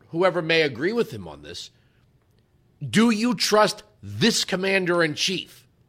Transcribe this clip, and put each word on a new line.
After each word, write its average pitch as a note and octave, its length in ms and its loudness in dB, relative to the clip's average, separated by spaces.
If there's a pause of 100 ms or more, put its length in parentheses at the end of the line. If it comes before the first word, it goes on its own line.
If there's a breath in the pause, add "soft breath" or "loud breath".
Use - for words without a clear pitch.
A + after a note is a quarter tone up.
whoever F3 320 0
may E3 200 2
agree D3 320 -2
with A#3 180 -2
him G2+ 160 -12
on D2+ 140 -16
this, D2+ 280 -14 (1200)
do G#3 220 4
you A3+ 260 0
trust - 480 2 (200)
this G#2 420 0
commander-in-chief F3+ 1200 -2 (240)